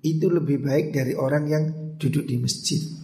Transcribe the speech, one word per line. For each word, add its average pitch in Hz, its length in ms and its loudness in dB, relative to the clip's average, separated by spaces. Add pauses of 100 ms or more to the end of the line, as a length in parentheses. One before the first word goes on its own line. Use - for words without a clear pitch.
itu 160 280 2
lebih 143 360 2
baik 147 280 2
dari 127 200 0
orang 147 320 0
yang 151 180 2 (340)
duduk 147 280 0
di 123 160 -2
masjid. - 400 -2 (220)